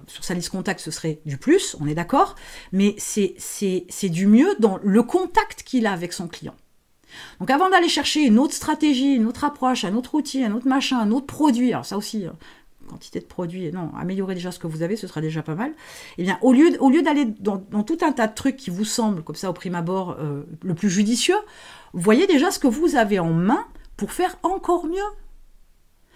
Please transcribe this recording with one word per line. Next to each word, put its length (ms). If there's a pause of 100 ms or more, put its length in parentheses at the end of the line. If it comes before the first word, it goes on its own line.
sur 180
sa 80
liste 160
contact, 320
ce 100
serait 340
du 120
plus, 420
on 80
est 80
d'accord, 400 (380)
mais 240
c'est, 400
c'est, 500
c'est 220
du 180
mieux 320
dans 240
le 200
contact 600
qu'il 220
a 80
avec 180
son 160
client. 280 (840)
Donc, 100
avant 200
d'aller 180
chercher 340
une 180
autre 140
stratégie, 600
une 100
autre 200
approche, 400
un 100
autre 200
outil, 280
un 100
autre 140
machin, 320
un 120
autre 160
produit, 440
alors 140
ça 120
aussi, 300
euh, 40 (560)
quantité 320
de 60
produits, 460
non, 280
améliorez 360
déjà 160
ce 60
que 100
vous 140
avez, 140
ce 100
sera 160
déjà 220
pas 120
mal. 180 (440)
Eh 60
bien, 180
au 120
lieu 180
d-, 80
au 100
lieu 120
d'aller 240
dans, 440
dans 140
tout 180
un 100
tas 160
de 60
trucs 240
qui 120
vous 160
semblent, 380
comme 120
ça, 140
au 40
prime 220
abord, 440
euh, 240 (200)
le 120
plus 140
judicieux, 460 (580)
voyez 320
déjà 260
ce 80
que 80
vous 280
avez 240
en 140
main 300 (340)
pour 140
faire 320
encore 420
mieux. 120 (1200)